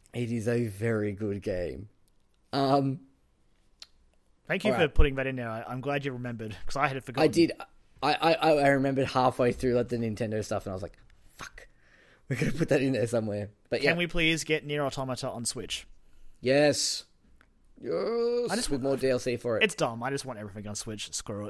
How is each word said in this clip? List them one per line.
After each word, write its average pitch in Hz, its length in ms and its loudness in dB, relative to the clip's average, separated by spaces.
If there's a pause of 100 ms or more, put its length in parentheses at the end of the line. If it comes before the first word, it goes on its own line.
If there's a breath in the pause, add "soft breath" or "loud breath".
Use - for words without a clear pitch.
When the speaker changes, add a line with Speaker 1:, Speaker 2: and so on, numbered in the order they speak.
(140)
Speaker 1:
It 120 180 -4
is 117 160 -2
a 120 200 2
very 104 440 0
good 101 320 -4
game. 90 460 -4 (640)
Um, 135 480 2 (1500)
Speaker 2:
Thank 180 160 -2
you 208 80 2
Speaker 1:
all 214 60 2
Speaker 2:
for 180 80 4
Speaker 1:
right. 139 100 0
Speaker 2:
putting 139 200 10
that 135 120 -2
in 131 80 -2
there. 120 140 -4
I, 113 180 -6
I'm 127 140 -6
glad 143 240 -2
you 139 80 -4
remembered, 117 420 -8 (100)
'cause - 100 0
I 143 120 -2
had 135 160 -6
forgotten. 143 260 2
Speaker 1:
I - 20 -4
did. 165 200 4 (520)
I, 147 100 2
I, 165 200 2
I 147 360 4
remembered 135 380 2
halfway 127 440 2
through, 123 240 0
like, 117 140 0
the 120 80 -2
Nintendo 107 460 -2
stuff, 101 220 -4
and 104 60 -6
I 92 40 -6
was 98 60 -8
like, - 160 -10 (400)
"Fuck, - 300 -16 (600 soft breath)
we're 131 80 -4
gonna - 160 0
put 160 180 0
that 139 120 4
in 135 120 2
there 117 120 2
somewhere." 107 440 -2 (200)
But 120 120 -2
Speaker 2:
Can 160 100 4
Speaker 1:
yeah. 165 60 2
Speaker 2:
we 175 100 0
please 165 360 2
get 156 220 0
Nier 147 180 -2
Automata 131 460 -4
on 117 160 -6
Switch? - 400 -6 (560)
Speaker 1:
Yes. 143 640 2 (720)
Yes. 120 140 -4 (560)
Speaker 2:
I - 60 -2
just 240 160 -2
Speaker 1:
With 139 100 0
Speaker 2:
wa- 135 80 0
Speaker 1:
more 135 80 2
D 127 140 2
L 123 80 2
C 120 180 -2
for 117 220 -2
it. - 40 2
Speaker 2:
It's 214 120 2
dumb. 117 260 -2
I 127 80 -4
just 139 160 -4
want 120 140 -8
everything 104 280 -10
on 104 80 -6
Switch. - 380 -8
Screw 104 360 -8